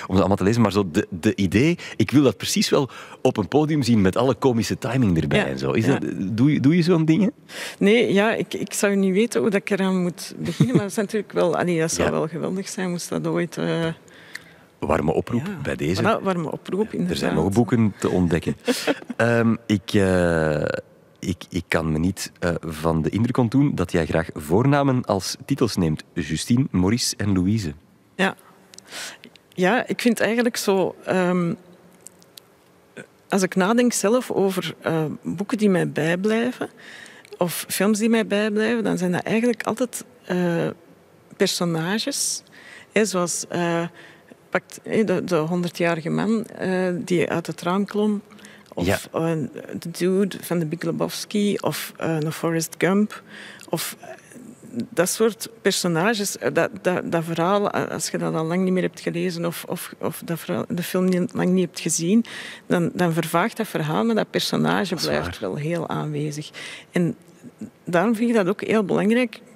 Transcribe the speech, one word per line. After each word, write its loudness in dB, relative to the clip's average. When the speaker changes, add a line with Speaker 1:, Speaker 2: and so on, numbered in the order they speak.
Speaker 1:
om -4
ze 6
allemaal 4
te -2
lezen, 4
maar 6
zo 2
de, 0
de 0
idee, 2
ik 0
wil 6
dat 4
precies -2
wel 2
op 2
een 0
podium 2
zien 4
met 4
alle 4
komische 0
timing 2
erbij 2
Speaker 2:
Ja. 0
Speaker 1:
en -4
zo. -2
Is 2
Speaker 2:
Ja. 2
Speaker 1:
dat, -4
doe 2
je, 2
doe 6
je 4
zo'n 4
dingen? 4
Speaker 2:
Nee, 4
ja, 4
ik, -4
ik -6
zou 2
niet 2
weten 2
hoe 2
dat 0
ik -14
eraan 0
moet -6
beginnen, 2
maar 4
dat -6
is -6
natuurlijk -4
wel, 2
allee, 2
dat 0
zou 0
Speaker 1:
Ja. 0
Speaker 2:
wel 0
geweldig -6
zijn, -6
moest -6
dat -4
ooit, -4
eh, -2
Speaker 1:
Warme 0
oproep -2
Speaker 2:
ja. -8
Speaker 1:
bij -4
deze. -2
Speaker 2:
Voilà, 2
warme -2
oproep, 0
Speaker 1:
Er -14
zijn -4
Speaker 2:
inderdaad. 0
Speaker 1:
nog 2
boeken 4
te 2
ontdekken. 2
Speaker 2:
<laughs> 0
Speaker 1:
Ehm, 4
ik, -2
eh, 4
ik, -4
ik -4
kan 0
me 2
niet, -2
eh, 0
van -2
de 0
indruk 0
ontdoen 2
dat -2
jij 2
graag 0
voornamen 2
als -2
titels 0
neemt. 0
Justine, 0
Maurice 0
en -2
Louise. 0
Speaker 2:
Ja. 0
Ja, 2
ik -4
vind 2
eigenlijk 0
zo, 0
ehm, 2
als 2
ik -2
nadenk 4
zelf 0
over, -2
eh, 0
boeken -4
die 4
mij 2
bijblijven -2
of -2
films 2
die 2
mij 2
bijblijven, 0
dan 0
zijn 0
dat -2
eigenlijk 0
altijd, -4
eh, 0
personages. -2
Hè, 2
zoals, -2
eh, -2
pakt, -6
hè, 0
de, 0
de -2
honderdjarige -2
man, 0
eh, -2
die 0
uit -2
het -8
raam 0
klom. 0
Of, -4
Speaker 1:
Ja. 2
Speaker 2:
eh, 0
de -10
dude 0
van -2
The 0
Big -6
Lebowski. -2
Of, -4
eh, -2
een -2
Forrest -4
Gump. 0
Of, -4
eh, -20
dat 0
soort -2
personages. 0
Eh, -4
dat, 2
dat, -2
dat 0
verhaal, 0
eh, -2
als -6
je -6
dat -2
al -2
lang 0
niet 0
meer 0
hebt -6
gelezen -4
of, -6
of, -10
of -6
dat -6
verhaal, -6
de -4
film 0
niet, 0
lang 0
niet 4
hebt -10
gezien, 2
dan, 2
dan 2
vervaagt 0
dat -4
verhaal, -2
maar 2
dat -2
personage 0
Speaker 1:
Dat -4
is -4
Speaker 2:
blijft -2
Speaker 1:
waar. -4
Speaker 2:
wel -6
heel -4
aanwezig. -6
En 2
daarom 2
vind 0
ik 2
dat 4
ook -2
heel 2
belangrijk. 0